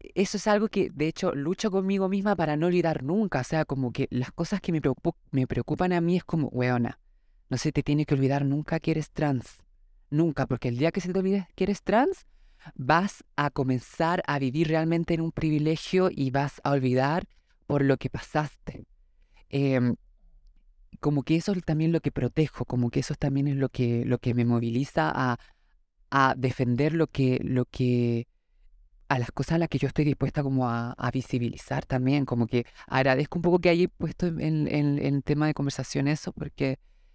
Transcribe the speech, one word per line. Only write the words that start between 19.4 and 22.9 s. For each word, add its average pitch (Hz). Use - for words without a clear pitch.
Em, 131
como 147
que 156
eso 165
es 180
también 160
lo 165
que -
protejo, 139
como 120